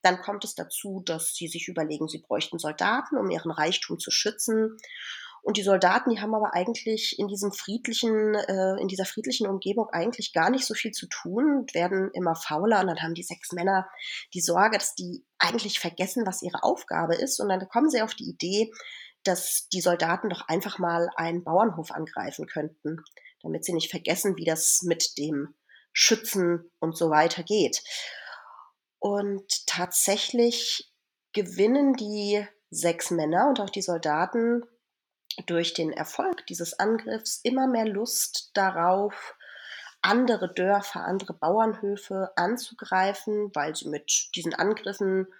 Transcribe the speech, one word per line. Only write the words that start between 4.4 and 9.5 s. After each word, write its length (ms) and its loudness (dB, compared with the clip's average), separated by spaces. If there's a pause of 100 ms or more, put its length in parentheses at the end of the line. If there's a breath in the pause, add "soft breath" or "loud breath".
Und 140 -2
die 80 -2
Soldaten, 460 6
die 100 0
haben 160 -2
aber 180 0
eigentlich 640 -2
in 80 0
diesem 260 -2
friedlichen, 800 0
äh, 460 2
in 60 0
dieser 200 -2
friedlichen 420 -2
Umgebung 420 0